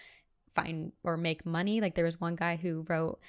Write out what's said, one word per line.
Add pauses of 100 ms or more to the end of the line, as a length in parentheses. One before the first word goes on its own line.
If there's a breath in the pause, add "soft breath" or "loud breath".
(540 loud breath)
find (100)
or
make
money.
Like,
there
was
one
guy
who
wrote